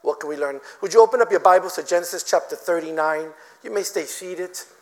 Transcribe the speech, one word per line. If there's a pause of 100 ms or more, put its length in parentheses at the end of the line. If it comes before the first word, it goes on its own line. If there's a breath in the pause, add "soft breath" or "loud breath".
What
can
we
learn? (200 loud breath)
Would
you
open
up
your
Bibles
to
Genesis
chapter
thirty-nine? (300 loud breath)
You
may
stay
seated. (240)